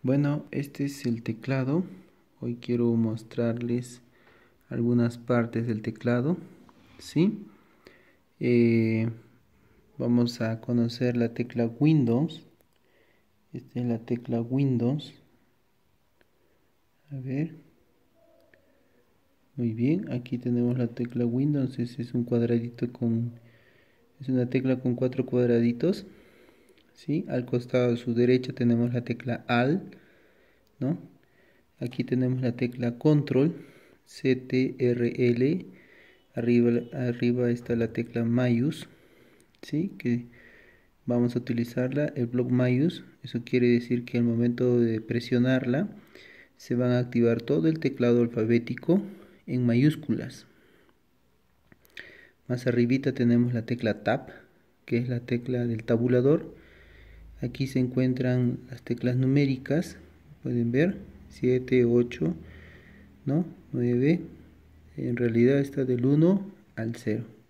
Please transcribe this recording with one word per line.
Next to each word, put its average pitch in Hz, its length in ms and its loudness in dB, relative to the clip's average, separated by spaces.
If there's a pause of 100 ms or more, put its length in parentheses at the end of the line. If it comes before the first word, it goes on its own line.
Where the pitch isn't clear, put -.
Bueno, 143 480 0
este 139 360 -6
es 139 200 -8
el 117 160 -2
teclado. 135 640 -2 (560)
Hoy 120 160 -6
quiero 120 400 0
mostrarles 117 1040 -2 (680)
algunas 120 480 2
partes 117 520 0
del 107 120 -4
teclado, 123 560 -2 (640)
¿sí? 202 480 0 (920)
Eh, 113 720 4 (840)
vamos 120 440 0
a 113 200 -2
conocer 120 560 0
la 117 180 0
tecla 120 320 -2
Windows. 143 760 2 (1080)
Esta 127 260 -10
es 123 80 -2
la 113 140 -2
tecla 120 400 -4
Windows. 131 760 0 (2000)
A 139 100 -10
ver. 135 340 -4 (2000)
Muy 120 180 -4
bien, 143 380 0
aquí 123 260 -6
tenemos 120 400 0
la 120 120 -2
tecla 120 360 -4
Windows. 131 540 0
Ese 117 240 -6
es - 100 -10
un 120 120 -2
cuadradito 120 680 0
con, 117 420 -2 (880)
es 131 80 -10
una 123 220 0
tecla 127 300 0
con 123 160 0
cuatro 127 280 -2
cuadraditos, 120 840 2 (840)
¿sí? - 360 -4
Al 127 180 -4
costado 123 440 0
de 120 60 2
su 120 160 -4
derecha 123 400 4
tenemos 120 400 2
la 120 120 -2
tecla 120 440 -6
Alt, 127 480 0 (840)
¿no? 151 200 -2 (800)
Aquí 123 260 -6
tenemos 127 380 0
la 120 100 0
tecla 120 460 -4
Control, 147 560 4 (500)
C 131 320 0
T 127 420 -2
R 120 520 2
L. 135 360 0 (680)
Arriba, 120 480 4 (100)
arriba 120 580 0
está 120 260 -2
la 117 180 -2
tecla 117 300 -4
Mayús, 123 640 0 (760)
¿sí? 165 340 -4
Que 120 300 -2 (800)
vamos 120 280 0
a 123 40 0
utilizarla, 127 760 -2
el 120 120 -2
bloc 123 240 -2
Mayús. 127 540 2 (180)
Eso 120 200 -8
quiere 123 260 2
decir 120 360 2
que 123 140 -4
al 120 60 2
momento 120 560 2
de 113 200 2
presionarla 123 880 0 (720)
se - 160 -6
van 123 160 2
a 123 80 2
activar 117 420 2
todo 160 280 0
el 160 100 0
teclado 120 420 2
alfabético 120 840 2 (440)
en 127 180 -2
mayúsculas. 127 840 0 (2000)
Más 123 180 -4
arribita 123 460 2
tenemos 120 420 2
la 113 100 -4
tecla 117 380 -4
Tab, 131 300 -2 (540)
que 120 100 -2
es 123 120 -2
la 120 120 -4
tecla 120 460 -4
del 113 180 -4
tabulador. 123 720 2 (840)
Aquí 127 280 -4
se 135 100 -2
encuentran 127 800 0 (120)
las - 120 -16
teclas 123 320 -2
numéricas, 135 840 0 (440)
pueden 120 300 -2
ver, 160 240 2 (320)
siete, 127 560 2
ocho, 120 500 2 (880)
¿no? 151 200 0 (280)
Nueve, 127 500 2 (760)
en 127 200 -4
realidad 120 440 4
está 139 240 -2
del 123 220 0
uno 165 440 4 (240)
al 117 220 -6
cero. 113 280 -4 (260)